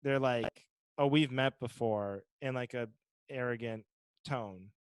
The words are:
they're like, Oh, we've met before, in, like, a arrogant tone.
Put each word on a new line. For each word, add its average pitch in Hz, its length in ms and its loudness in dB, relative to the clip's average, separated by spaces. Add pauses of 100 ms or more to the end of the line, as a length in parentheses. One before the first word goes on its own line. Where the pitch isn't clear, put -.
they're 139 180 2
like, 123 460 0 (340)
Oh, 143 60 6
we've 143 240 6
met 131 300 0
before, 104 640 -2 (180)
in, 131 120 -4
like, 123 200 -6
a 120 140 -4 (420)
arrogant 117 540 -4 (420)
tone. 104 440 -6 (140)